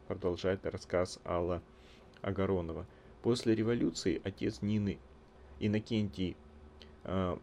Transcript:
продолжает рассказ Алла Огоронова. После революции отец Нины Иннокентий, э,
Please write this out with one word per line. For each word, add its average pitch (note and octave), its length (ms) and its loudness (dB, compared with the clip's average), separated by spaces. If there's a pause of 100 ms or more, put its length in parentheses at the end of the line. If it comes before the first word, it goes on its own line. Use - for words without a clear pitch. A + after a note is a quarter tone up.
продолжает F#2 580 0
рассказ F2+ 580 -2
Алла F2 380 0 (600)
Огоронова. F#2 640 0 (340)
После A#2 320 4
революции A2+ 720 2
отец - 400 -4
Нины G#2 340 2 (640)
Иннокентий, G#2 800 0 (640)
э, F2+ 400 0